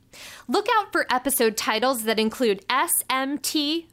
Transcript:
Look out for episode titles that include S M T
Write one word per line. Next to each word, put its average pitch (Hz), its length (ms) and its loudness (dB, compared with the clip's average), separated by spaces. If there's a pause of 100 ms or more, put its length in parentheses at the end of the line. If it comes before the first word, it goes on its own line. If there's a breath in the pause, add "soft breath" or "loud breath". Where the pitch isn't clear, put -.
(480 loud breath)
Look 392 180 0 (140)
out 403 120 -4
for 320 220 0
episode 254 440 2
titles 233 460 0
that 220 160 0
include 220 480 0
S 285 400 2
M 269 300 -2
T 311 560 -2